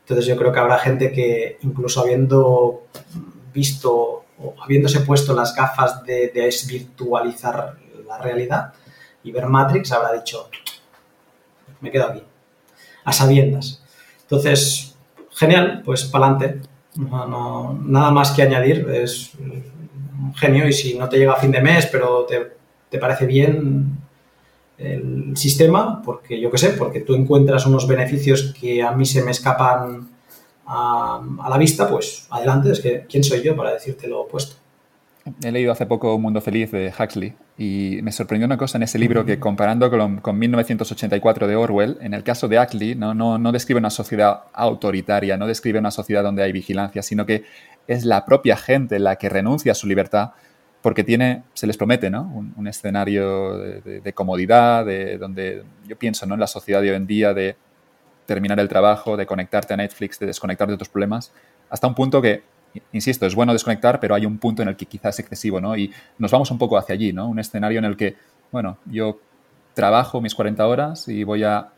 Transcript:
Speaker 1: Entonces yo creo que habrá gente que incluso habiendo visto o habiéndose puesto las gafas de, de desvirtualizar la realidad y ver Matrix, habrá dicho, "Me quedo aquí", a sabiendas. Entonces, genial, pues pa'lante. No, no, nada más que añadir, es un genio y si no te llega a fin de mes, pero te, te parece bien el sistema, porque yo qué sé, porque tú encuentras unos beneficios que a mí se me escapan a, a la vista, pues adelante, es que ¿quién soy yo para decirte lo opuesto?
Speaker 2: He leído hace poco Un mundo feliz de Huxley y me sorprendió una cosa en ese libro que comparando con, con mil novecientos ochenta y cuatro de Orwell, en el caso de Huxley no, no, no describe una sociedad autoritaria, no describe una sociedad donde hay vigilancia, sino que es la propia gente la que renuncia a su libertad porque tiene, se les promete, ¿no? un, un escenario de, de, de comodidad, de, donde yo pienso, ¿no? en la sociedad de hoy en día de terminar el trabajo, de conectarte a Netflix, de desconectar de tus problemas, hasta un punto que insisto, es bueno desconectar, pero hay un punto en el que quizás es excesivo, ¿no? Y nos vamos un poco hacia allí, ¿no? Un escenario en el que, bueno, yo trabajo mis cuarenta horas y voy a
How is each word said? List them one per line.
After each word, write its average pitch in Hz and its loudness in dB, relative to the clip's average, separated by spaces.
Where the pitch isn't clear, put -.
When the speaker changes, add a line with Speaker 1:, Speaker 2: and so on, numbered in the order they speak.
Speaker 1:
Entonces 120 -2
yo 123 2
creo 123 2
que 135 2
habrá 123 4
gente 131 0
que 117 -2
incluso 131 -2
habiendo 127 4
visto 127 0
o - -14
habiéndose 139 4
puesto 139 4
las 120 0
gafas 131 0
de, 123 0
de 120 -2
desvirtualizar 123 -4
la - -14
realidad 123 -4
y - -14
ver 123 -4
Matrix, 139 2
habrá - 0
dicho, - -8
"Me 127 -14
quedo 131 0
aquí", - -10
a 139 -2
sabiendas. 135 4
Entonces, 143 0
genial, 180 4
pues 131 -2
pa'lante. 135 2
No, 127 -6
no, 123 -8
nada 143 4
más 139 4
que 143 4
añadir, 135 4
es 120 -4
un - -12
genio 143 4
y 139 4
si 123 -2
no 127 -4
te 135 2
llega 135 6
a 131 4
fin 135 4
de 127 2
mes, 160 6
pero 123 0
te, - -4
te 120 -6
parece 127 0
bien 139 2
el 131 -6
sistema, 165 4
porque - -8
yo 120 0
qué 131 0
sé, 185 4
porque - -4
tú 131 0
encuentras 135 4
unos 131 4
beneficios 135 2
que 120 -2
a 120 0
mí 131 2
se 131 0
me 123 -2
escapan 127 0
a, 120 -4
a 131 -6
la 135 2
vista, 165 4
pues - -4
adelante, 135 2
es - 0
que 123 -4
¿quién 139 0
soy 123 0
yo 156 0
para 147 -4
decirte - -10
lo - -6
opuesto? - -10
Speaker 2:
He 117 -6
leído 120 0
hace 113 -2
poco 110 0
Un 110 0
mundo 107 -2
feliz 110 -2
de 95 -4
Huxley 104 -6
y 98 -4
me 107 -6
sorprendió 107 -2
una 131 0
cosa 131 -4
en 117 0
ese 113 -4
libro 117 2
que 104 0
comparando 107 2
con, 107 0
con 104 -4
mil 117 0
novecientos 117 0
ochenta 101 -4
y 101 0
cuatro 110 2
de 104 0
Orwell, 110 0
en 107 -8
el 101 -10
caso 120 -2
de 110 4
Huxley 117 0
no, 110 -4
no, 113 0
no 117 0
describe 120 0
una 107 0
sociedad 104 0
autoritaria, 101 0
no 101 -4
describe 110 -2
una 107 0
sociedad 104 -2
donde 98 0
hay 95 0
vigilancia, 98 -6
sino 104 -4
que 107 -2
es 120 -4
la 104 2
propia 123 4
gente 127 0
la 98 2
que 101 -4
renuncia 110 0
a - 4
su - -6
libertad 98 0
porque 117 0
tiene, 123 0
se - -6
les 104 -4
promete, 104 0
¿no? 147 -6
un, 107 -12
un 104 -8
escenario 98 -4
de, 98 -12
de, 98 -14
de 98 -10
comodidad, 113 4
de, 98 -6
donde 95 -10
yo - -16
pienso, 110 -6
¿no? 98 -4
en 110 -4
la 104 2
sociedad 98 -2
de 101 2
hoy 98 0
en 95 -4
día 104 2
de 98 -4
terminar 101 -2
el 101 2
trabajo, 104 2
de 101 -4
conectarte 98 -4
a 101 -4
Netflix, 101 -8
de 101 -6
desconectar 98 -4
de 104 -4
tus - -12
problemas, 101 -4
hasta 127 -4
un 127 0
punto 135 2
que 107 2
insisto, 113 -2
es 92 0
bueno 120 2
desconectar, 117 0
pero 104 0
hay 107 0
un 107 -4
punto 113 -2
en 104 -2
el 95 -6
que 90 -14
quizás 101 -6
es - -10
excesivo, 101 -6
¿no? 107 -4
Y 101 -4
nos 107 -2
vamos 131 4
un 120 -4
poco 110 2
hacia 95 0
allí, 101 -2
¿no? 98 -6
Un 113 -6
escenario 107 -4
en 110 -2
el 101 -2
que, 101 -4
bueno, 104 -8
yo 110 -6
trabajo 120 2
mis 113 -6
cuarenta 107 0
horas 147 -2
y 104 -6
voy 104 -2
a 104 0